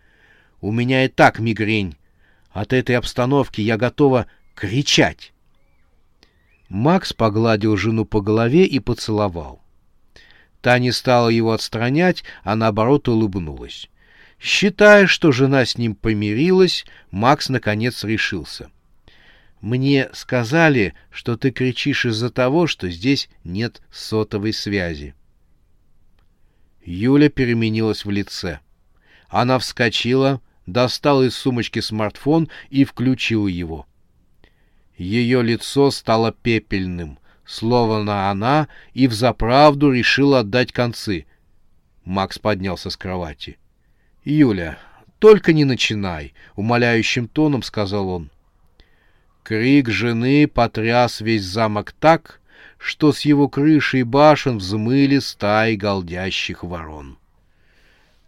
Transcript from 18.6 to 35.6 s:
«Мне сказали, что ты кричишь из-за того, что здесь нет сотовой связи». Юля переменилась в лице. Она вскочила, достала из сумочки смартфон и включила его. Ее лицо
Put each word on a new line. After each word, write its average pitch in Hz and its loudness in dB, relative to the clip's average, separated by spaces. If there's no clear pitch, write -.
«Мне 131 0
сказали, 127 0
что - -6
ты 135 -2
кричишь 131 -4
из-за 117 -2
того, 135 0
что 95 -6
здесь 110 -2
нет 101 -8
сотовой 110 -4
связи». 85 -6
Юля 127 2
переменилась 113 -2
в 101 -8
лице. 98 -6
Она 123 0
вскочила, 127 -2
достала 127 0
из 123 0
сумочки 120 -4
смартфон 110 -2
и 135 2
включила 117 -2
его. 85 -8
Ее 120 0
лицо 120 0